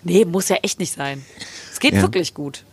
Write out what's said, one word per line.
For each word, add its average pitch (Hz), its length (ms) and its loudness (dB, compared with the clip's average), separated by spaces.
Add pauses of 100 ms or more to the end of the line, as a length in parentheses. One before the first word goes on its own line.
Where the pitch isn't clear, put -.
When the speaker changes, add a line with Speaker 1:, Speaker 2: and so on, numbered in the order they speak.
Speaker 1:
Nee, 175 200 6
muss 185 240 0
ja 190 140 2
echt - 180 -4
nicht 175 140 -4
sein. 139 320 -6 (480)
Es - 80 -10
geht 285 140 4
Speaker 2:
Ja. - 60 6
Speaker 1:
wirklich 185 320 0
gut. 143 400 -10